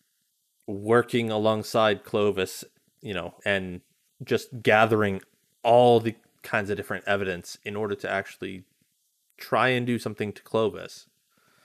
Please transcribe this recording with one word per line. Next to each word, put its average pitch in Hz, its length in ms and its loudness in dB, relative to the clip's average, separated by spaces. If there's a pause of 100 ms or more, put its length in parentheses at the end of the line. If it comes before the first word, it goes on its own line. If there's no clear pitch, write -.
(640)
working 113 640 0
alongside 107 760 2
Clovis, 101 580 -2 (380)
you 110 120 -10
know, 87 200 -8 (100)
and 95 380 -2 (420)
just 117 400 -4
gathering 107 580 4 (400)
all 120 380 6
the 110 160 -4 (260)
kinds 104 280 -4
of 101 80 -4
different 95 280 -8
evidence 95 600 -4
in 104 100 -10
order 104 200 -4
to 98 140 -8
actually 98 540 -8 (720)
try 123 320 0
and 123 160 0
do 120 140 -2
something 107 320 -8
to - 100 -16
Clovis. 95 640 -4 (580)